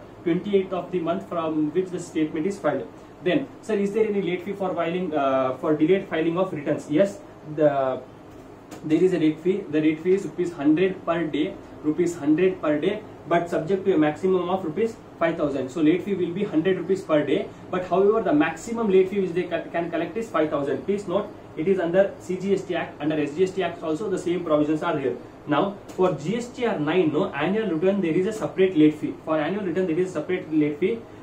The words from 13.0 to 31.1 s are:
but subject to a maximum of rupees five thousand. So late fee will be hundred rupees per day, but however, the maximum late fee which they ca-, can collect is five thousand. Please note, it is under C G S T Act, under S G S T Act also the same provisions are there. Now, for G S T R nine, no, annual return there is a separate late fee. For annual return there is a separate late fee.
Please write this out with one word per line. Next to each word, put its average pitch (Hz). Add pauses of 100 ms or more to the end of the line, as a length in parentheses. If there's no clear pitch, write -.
but 170
subject 180
to 185
a -
maximum 175
of 185
rupees 208 (220)
five 170
thousand. 139
So 170
late 170
fee 196
will 170
be 196
hundred 175
rupees 180
per 151
day, - (240)
but 180
however, 202
the 180
maximum 190
late 185
fee 202
which 175
they 175
ca-, 160
can 170
collect 165
is 226
five 156
thousand. 135
Please 202
note, 190 (260)
it 156
is 190
under 180
C 180
G 196
S 180
T 170
Act, -
under 156
S 143
G 185
S 185
T 190
Act 170
also 156
the 180
same 175
provisions 156
are 170
there. 131 (300)
Now, 151 (120)
for 180
G 160
S 240
T 247
R 165
nine, 156
no, 180
annual 185
return 185
there 160
is 185
a 214
separate 180
late 151
fee. - (120)
For 156
annual 185
return 185
there 165
is 180
a -
separate 170
late 151
fee. 226 (240)